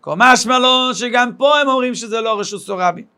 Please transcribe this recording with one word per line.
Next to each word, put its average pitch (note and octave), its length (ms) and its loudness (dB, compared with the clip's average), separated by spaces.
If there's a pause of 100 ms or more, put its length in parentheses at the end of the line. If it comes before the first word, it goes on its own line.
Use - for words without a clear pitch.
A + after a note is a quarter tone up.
כמשמע B3 580 2
לו B3+ 340 2
שגם A#3+ 440 -2
פה D4 220 4
הם C#4+ 80 2
אומרים B3+ 280 -2
שזה A3+ 260 -6
לא A3 180 -2
רשות G3 300 -10
הרבים. F3+ 360 -2 (120)